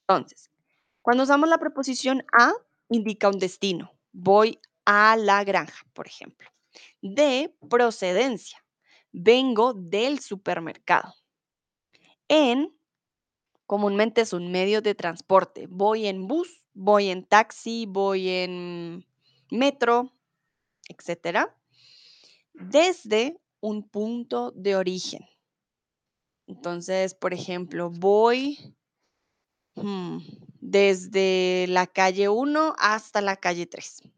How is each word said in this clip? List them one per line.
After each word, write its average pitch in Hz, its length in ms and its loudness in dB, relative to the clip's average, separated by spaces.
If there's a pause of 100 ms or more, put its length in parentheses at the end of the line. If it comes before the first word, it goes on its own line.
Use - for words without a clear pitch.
Entonces, - 500 -2 (520)
cuando 247 220 2
usamos 285 240 4
la 330 100 4
preposición 269 720 -4
a, 247 200 4 (380)
indica 208 380 0
un 202 100 0
destino. 185 540 -4 (200)
Voy 202 480 2 (240)
a 208 320 6
la 202 280 2
granja, 185 500 -4
por - 120 -16
ejemplo. - 440 -20 (500)
De, 262 540 0 (160)
procedencia. 226 920 0 (500)
Vengo 240 600 2
del 208 460 -4
supermercado. - 920 -4 (1120)
En, 285 480 2 (880)
comúnmente 208 560 0
es 214 100 -4
un 175 200 -6
medio 196 300 0
de 208 120 0
transporte. 175 760 0
Voy 208 380 -2
en 190 200 -6
bus, 330 360 -6 (120)
voy 202 360 2
en 180 140 -8
taxi, 226 600 2
voy 190 420 -2
en 180 800 -8 (440)
metro, 247 640 0 (760)
etcétera. 170 680 -6 (960)
Desde 262 840 0 (220)
un 214 280 -8
punto 240 640 -6
de 190 240 -2
origen. 185 500 -6 (1200)
Entonces, 185 680 -6
por 185 180 -4
ejemplo, 175 580 -8
voy, 226 840 0 (1000)
hmm, 185 420 -8 (420)
desde 185 1080 0
la 180 180 2
calle 190 420 0
uno 294 500 0
hasta 214 420 -2
la 196 160 -2
calle 175 300 -4
tres. - 360 -18 (160)